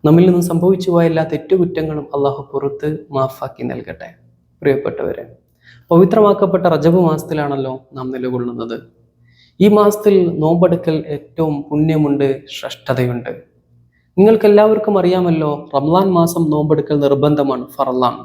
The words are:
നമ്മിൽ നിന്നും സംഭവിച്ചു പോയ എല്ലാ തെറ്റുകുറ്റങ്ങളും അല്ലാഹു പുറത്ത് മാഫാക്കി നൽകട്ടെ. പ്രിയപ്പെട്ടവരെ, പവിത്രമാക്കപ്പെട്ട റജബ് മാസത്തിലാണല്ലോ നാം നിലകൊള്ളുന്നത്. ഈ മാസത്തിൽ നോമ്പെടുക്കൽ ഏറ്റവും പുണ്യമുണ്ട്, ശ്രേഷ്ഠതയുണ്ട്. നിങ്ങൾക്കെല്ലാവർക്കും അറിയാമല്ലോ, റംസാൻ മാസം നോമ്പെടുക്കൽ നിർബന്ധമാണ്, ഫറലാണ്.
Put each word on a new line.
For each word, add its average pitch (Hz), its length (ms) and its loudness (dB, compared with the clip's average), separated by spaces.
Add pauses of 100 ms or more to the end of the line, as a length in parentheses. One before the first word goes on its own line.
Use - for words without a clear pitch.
നമ്മിൽ 170 200 6
നിന്നും 175 220 2
സംഭവിച്ചു 180 460 0
പോയ 170 160 4
എല്ലാ 160 220 0
തെറ്റുകുറ്റങ്ങളും 156 720 -2 (100)
അല്ലാഹു 143 240 -2 (120)
പുറത്ത് 139 360 -6 (280)
മാഫാക്കി 131 540 -6
നൽകട്ടെ. 113 380 -14 (540)
പ്രിയപ്പെട്ടവരെ, - 640 -4 (680)
പവിത്രമാക്കപ്പെട്ട 190 760 4 (100)
റജബ് 165 340 2
മാസത്തിലാണല്ലോ 143 680 -4 (240)
നാം 127 160 -10
നിലകൊള്ളുന്നത്. 120 600 -6 (840)
ഈ 202 160 6
മാസത്തിൽ 202 400 2 (260)
നോമ്പെടുക്കൽ 170 560 2 (180)
ഏറ്റവും 156 380 -4 (140)
പുണ്യമുണ്ട്, 147 600 0 (280)
ശ്രേഷ്ഠതയുണ്ട്. 123 760 -6 (840)
നിങ്ങൾക്കെല്ലാവർക്കും 214 840 4
അറിയാമല്ലോ, 175 520 0 (240)
റംസാൻ 170 320 2 (100)
മാസം 170 240 0 (120)
നോമ്പെടുക്കൽ 151 420 0 (100)
നിർബന്ധമാണ്, 139 580 0 (120)
ഫറലാണ്. 127 480 -2